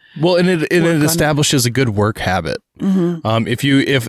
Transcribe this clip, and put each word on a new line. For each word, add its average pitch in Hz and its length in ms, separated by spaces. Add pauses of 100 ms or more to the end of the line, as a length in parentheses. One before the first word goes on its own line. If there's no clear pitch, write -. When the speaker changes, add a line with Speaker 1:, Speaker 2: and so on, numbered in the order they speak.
(180)
Speaker 1:
Well, 175 180
and 180 120
it, 165 240
and 170 120
Speaker 2:
work 165 100
Speaker 1:
it - 20
Speaker 2:
on 147 60
it. - 20
Speaker 1:
establishes 147 640
a 120 40
good 120 200
work 104 280
habit. 90 380 (240)
Speaker 2:
Mm-hmm. 175 460
Speaker 1:
Um, 113 200
if 123 160
you, 139 180
if, 127 280